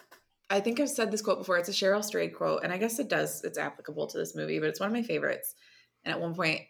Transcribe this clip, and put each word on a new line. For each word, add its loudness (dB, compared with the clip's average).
I 4
think 0
I've 4
said 0
this -2
quote 2
before. 2
It's 0
a -2
Cheryl 4
Strayed 0
quote, 0
and 0
I -2
guess 0
it 0
does, 0
it's -6
applicable -4
to -6
this -4
movie, -2
but 0
it's -4
one 0
of 0
my 0
favorites. -2
And -4
at -2
one -2
point 0